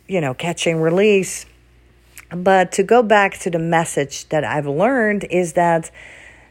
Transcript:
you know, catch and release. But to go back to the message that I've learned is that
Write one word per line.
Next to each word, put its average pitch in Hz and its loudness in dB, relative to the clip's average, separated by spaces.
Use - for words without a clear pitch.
you 185 -4
know, 135 -2
catch 170 -8
and 160 0
release. 185 0
But 180 2
to - 0
go 233 4
back 202 2
to 185 -6
the 170 -2
message 165 -2
that 151 -2
I've 139 -4
learned 208 -2
is 175 -2
that 170 0